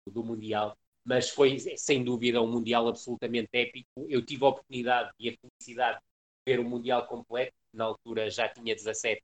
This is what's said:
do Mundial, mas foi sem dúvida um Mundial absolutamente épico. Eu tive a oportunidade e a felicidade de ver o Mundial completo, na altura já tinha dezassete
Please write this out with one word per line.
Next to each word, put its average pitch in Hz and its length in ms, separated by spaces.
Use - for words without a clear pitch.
do 110 140
Mundial, 107 520
mas 127 240
foi 135 280
sem 139 460
dúvida 120 380
um 113 80
Mundial 117 380
absolutamente 117 680
épico. 123 540
Eu 123 140
tive 131 220
a 139 40
oportunidade 123 680
e 117 120
a 113 100
felicidade 120 580
de - 540
ver 120 80
o 120 80
Mundial 120 380
completo, 123 460
na 110 120
altura 110 440
já 110 200
tinha 113 260
dezassete 107 500